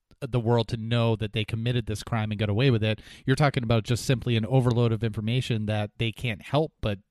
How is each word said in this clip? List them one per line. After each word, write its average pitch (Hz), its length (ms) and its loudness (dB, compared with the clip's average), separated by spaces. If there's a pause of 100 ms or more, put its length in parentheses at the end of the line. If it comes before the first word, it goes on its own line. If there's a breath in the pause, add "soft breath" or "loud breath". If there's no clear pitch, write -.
(200)
the 123 200 -2
world 117 300 2
to 120 80 -4
know 113 380 0
that 104 180 -6
they 110 120 -2
committed 120 400 -2
this 107 160 -6
crime 107 300 -2
and 101 80 -6
got 107 100 0
away 123 220 4
with 107 120 2
it. 107 160 0 (260 loud breath)
You're 131 100 4
talking 135 280 2
about 113 200 2
just - 220 -2
simply 120 300 0
an 110 120 0
overload 120 440 4
of 110 120 -2
information 110 640 -2
that 104 320 -2
they 113 120 0
can't 110 300 -6
help 151 400 -2
but, 104 160 -2 (140)